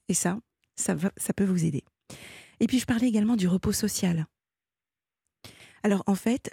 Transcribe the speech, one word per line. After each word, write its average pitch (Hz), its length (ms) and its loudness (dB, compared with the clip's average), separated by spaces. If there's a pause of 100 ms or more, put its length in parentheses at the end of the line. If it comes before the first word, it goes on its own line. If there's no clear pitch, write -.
Et 190 60 0
ça, 185 240 0 (380)
ça - 180 -2
va, 165 220 -2
ça - 160 -4
peut 202 120 0
vous 180 200 2
aider. 151 200 -2 (760)
Et 233 60 4
puis, 254 120 0
je 233 80 -2
parlais 247 220 2
également 220 280 2
du 185 120 2
repos 190 240 2
social. 180 540 0 (1600)
Alors, 202 240 2
en 202 80 2
fait, 226 380 -2